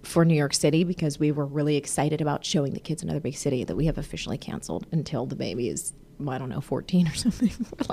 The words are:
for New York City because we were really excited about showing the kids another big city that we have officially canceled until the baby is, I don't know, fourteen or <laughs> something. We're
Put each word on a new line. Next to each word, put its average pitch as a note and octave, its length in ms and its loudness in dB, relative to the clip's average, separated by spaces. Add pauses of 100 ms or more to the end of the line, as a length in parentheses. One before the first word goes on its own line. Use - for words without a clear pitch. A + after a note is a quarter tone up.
for E3 240 4
New E3 80 6
York C#3+ 180 2
City D#3+ 320 4
because E3 340 -2
we D3+ 140 2
were C#3+ 140 0
really D3 300 2
excited D3 440 0
about D3 240 0
showing C#3 300 2
the - 60 -6
kids D#3 220 -6
another D3+ 180 -2
big D3 160 -4
city B2+ 280 0
that E2+ 120 -4
we D3 100 2
have D3+ 100 2
officially - 400 -6
canceled - 560 -8
until C#3 320 -2
the C3+ 120 -6
baby A#2+ 320 -4
is, - 240 -6 (360)
I B2+ 100 -4
don't B2+ 100 -6
know, C#3 120 -4
fourteen F3 480 2
or D3 60 -4
<laughs> - 100 -4
something. A3+ 260 2 (100)
We're - 320 -4